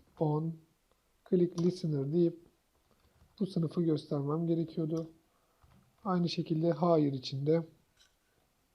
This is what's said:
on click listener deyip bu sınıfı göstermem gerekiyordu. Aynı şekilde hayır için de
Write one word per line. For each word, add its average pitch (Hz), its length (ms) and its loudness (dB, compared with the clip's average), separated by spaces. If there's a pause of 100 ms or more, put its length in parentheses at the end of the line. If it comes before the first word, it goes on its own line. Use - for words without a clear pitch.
(180)
on 160 360 -2 (760)
click 175 320 2
listener 151 500 -2
deyip 170 260 2 (1000)
bu 202 60 -2
sınıfı 170 360 -2
göstermem 151 640 -2
gerekiyordu. 165 640 -2 (920)
Aynı 180 240 0
şekilde 170 420 0
hayır 160 420 4
için 135 340 -6
de 165 200 4 (1080)